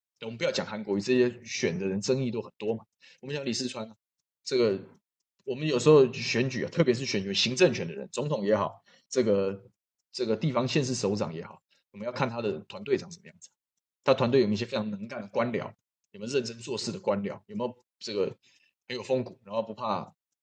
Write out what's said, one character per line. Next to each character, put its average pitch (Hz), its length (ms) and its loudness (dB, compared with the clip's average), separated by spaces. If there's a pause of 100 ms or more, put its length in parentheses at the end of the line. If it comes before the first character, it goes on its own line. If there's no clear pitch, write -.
(200)
我 113 80 -10
们 117 100 -10
不 139 60 -8
要 147 80 2
讲 - 160 -2
韩 107 160 -8
国 101 140 0
瑜， 101 40 0
这 127 160 4
些 123 260 4
选 87 360 -2
的 98 80 -2
人 95 120 0
争 131 240 0
议 120 60 -2
都 110 120 -4
很 - 180 -10
多 110 160 -2
嘛。 113 80 -10 (380)
我 127 40 -16
们 143 100 -8
讲 139 80 -6
李 131 80 -4
四 127 160 -4
川 113 220 -10
啊， 110 60 -20 (480)
这 - 120 -2
个 107 240 4 (680)
我 123 100 -4
们 147 100 -4
有 143 140 2
时 151 100 6
候 135 240 10
选 117 340 0
举 117 180 -4
啊， - 40 -4
特 170 140 4
别 123 100 4
是 131 120 -4
选 98 180 0
举 98 100 -4
行 117 220 0
政 156 180 6
权 90 140 -6
的 80 80 -10
人， 67 160 -10
总 147 180 -4
统 113 160 -2
也 104 100 4
好， - 280 -2 (260)
这 127 140 2
个， 98 400 2 (480)
这 120 160 -4
个 110 80 2
地 147 160 0
方 123 160 0
县 143 180 0
市 127 80 -2
首 104 220 0
长 95 180 -4
也 82 100 -8
好， - 200 -20 (280)
我 104 60 -20
们 104 80 -10
要 127 60 -6
看 131 180 0
他 117 100 -8
的 98 200 -2
团 - 240 -14
队 131 140 0
长 85 120 -6
什 82 120 -18
么 - 40 -20
样 80 140 -20
子， - 100 -20 (540)
他 135 100 6
团 127 160 2
队 131 120 6
有 104 60 4
没 104 40 2
有 - 20 2
一 101 40 0
些 113 80 -2
非 123 120 -4
常 107 140 -4
能 104 160 -10
干 123 160 -10
的 101 60 -16
官 120 220 0
僚， - 220 -4 (380)
有 101 80 -18
没 107 80 -8
有 127 40 -8
认 135 140 2
真 117 140 -10
做 117 180 -6
事 113 140 -6
的 92 80 -6
官 101 240 0
僚， - 240 -8
有 104 80 -12
没 117 100 -4
有 - 200 -10 (120)
这 - 160 -10
个 98 140 0 (600)
很 123 80 -8
有 117 60 -8
风 127 220 -2
骨， - 200 -16
然 101 120 -10
后 113 80 0
不 110 100 -10
怕 104 400 -4 (300)